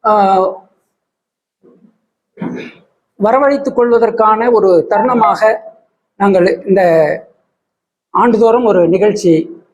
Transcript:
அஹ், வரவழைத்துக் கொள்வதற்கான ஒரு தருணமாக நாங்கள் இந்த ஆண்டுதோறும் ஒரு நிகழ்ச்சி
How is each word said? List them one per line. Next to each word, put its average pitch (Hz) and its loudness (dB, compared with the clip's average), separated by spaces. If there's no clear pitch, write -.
அஹ், 196 0
வரவழைத்துக் 269 0
கொள்வதற்கான 226 0
ஒரு 185 2
தருணமாக 226 0
நாங்கள் 185 0
இந்த 190 2
ஆண்டுதோறும் 226 0
ஒரு 185 2
நிகழ்ச்சி 185 -2